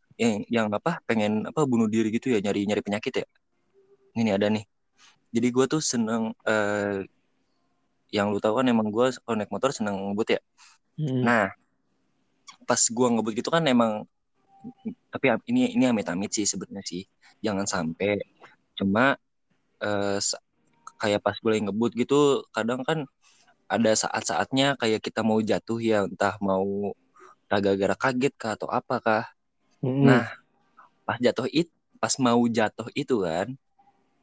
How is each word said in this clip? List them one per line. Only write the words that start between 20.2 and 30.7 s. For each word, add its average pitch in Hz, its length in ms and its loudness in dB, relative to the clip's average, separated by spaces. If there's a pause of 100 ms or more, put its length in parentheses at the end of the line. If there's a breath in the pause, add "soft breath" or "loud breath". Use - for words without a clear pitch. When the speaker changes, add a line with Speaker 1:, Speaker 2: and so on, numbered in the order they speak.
Speaker 1:
kayak 104 240 0
pas 101 160 -2
gue 113 160 -2
lagi 107 80 0
ngebut 107 320 -2
gitu, 135 560 2
kadang 120 320 -4
kan 156 240 -4 (640 soft breath)
ada 110 240 2
saat-saatnya 110 800 0
kayak 110 240 0
kita - 240 -6
mau 110 160 2
jatuh 107 400 -2
ya, 110 240 2
entah 95 400 -2
mau, 98 480 -2 (560 loud breath)
entah 101 160 0
gara-gara 98 320 2
kaget 131 400 0
kah 107 240 -6
atau - 80 -8
apa 120 320 -4
kah. 110 260 0 (540)
Speaker 2:
Hmm. 139 240 0
Speaker 1:
Nah, 131 240 8 (800 soft breath)